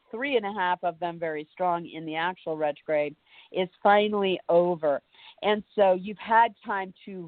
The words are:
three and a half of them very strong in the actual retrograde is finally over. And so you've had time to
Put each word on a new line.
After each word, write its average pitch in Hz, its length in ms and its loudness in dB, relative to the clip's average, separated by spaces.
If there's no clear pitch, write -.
three 262 260 -2
and 208 80 0
a 202 80 -4
half 180 300 -2
of 170 160 -4
them 170 180 -6
very 156 340 -6
strong 170 360 -2
in 160 180 -12
the 156 100 -8
actual 165 400 -4
retrograde 147 600 -2
is 185 180 -2
finally 208 580 4
over. 165 520 2
And 208 220 0
so 190 200 6
you've 185 260 -6
had 226 340 4
time 196 300 -6
to 185 220 -12